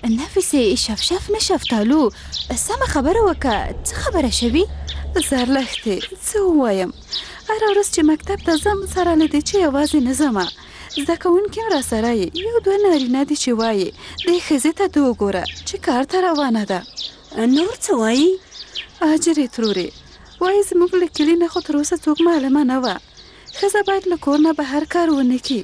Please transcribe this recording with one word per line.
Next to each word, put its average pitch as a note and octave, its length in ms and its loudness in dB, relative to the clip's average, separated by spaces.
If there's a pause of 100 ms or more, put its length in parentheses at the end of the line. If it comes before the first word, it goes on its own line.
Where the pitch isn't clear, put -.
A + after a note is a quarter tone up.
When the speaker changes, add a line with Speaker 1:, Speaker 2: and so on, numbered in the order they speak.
Speaker 1:
نفیسې، C4 600 0 (200)
شف G#3+ 240 -6
شف F#4 260 -4
نه A4 140 -4
شفتالو. C4 540 2 (640)
سمه B4+ 280 -2
خبره D#4 320 2
وکړه. B3+ 340 0 (260)
څه - 80 -6 (100)
خبره D#4 340 0
شوې؟ A#3+ 260 2 (640)
Speaker 2:
زرلښتې، B3 680 -2 (300)
څه - 100 -4
ووایم؟ C4 600 2 (520)
هره A4 240 0
ورځ G4+ 220 2
چې D#4+ 180 4
مکتب G4+ 260 -2 (100)
ته E4 160 2
ځم، G4+ 160 0 (140)
سره F4 200 2
له D#4+ 180 4
دې D4 160 2
چې - 60 -8 (120)
یوازې D4 420 2
نه C4 140 0
ځمه. G#3 240 0 (520)
زده D4 240 -2
کوونکي F#4+ 380 2
هم A4+ 120 -2
راسره A#3 380 0 (100)
یې. F3 140 -2
یو A4 300 -2
دوه G4 180 2
نارینه C4+ 420 2
دي D4 120 -2
چې - 120 -4 (100)
وایي، A3 340 0 (340)
"دې F4 100 4 (100)
ښځې D4+ 320 2
ته G4+ 160 2
دې D4+ 120 2
وګوره G3+ 380 0 (240)
چې - 80 -10 (100)
کار B3+ 180 2
ته F#4 160 0
روانه C#4+ 500 0
ده." F#3 100 -2 (720)
Speaker 3:
نور F4+ 200 2 (100)
څه - 60 -2 (100)
وایي؟ B3 300 4 (720)
Speaker 2:
اجرې D#4 520 2
ترورې، G3 340 -2 (520)
وایي G4 300 2
زموږ F4+ 200 2 (120)
له E4+ 140 0
کلي D#4+ 260 4
نه E4+ 60 2
خو F4 120 -4
تر D4+ 160 -6
اوسه D4 200 0
څوک D#4 320 0
معلمه C#4+ 420 2
نه C4 140 0
وه. G3+ 120 -2 (600)
ښځه G4+ 300 2
باید G4 240 0
له E4+ 40 0 (100)
کور C#4+ 200 2
نه D#4+ 140 4
بهر D4 240 -2 (100)
کار E4+ 160 2
ونه B3+ 280 2
کړي. A#3+ 260 -4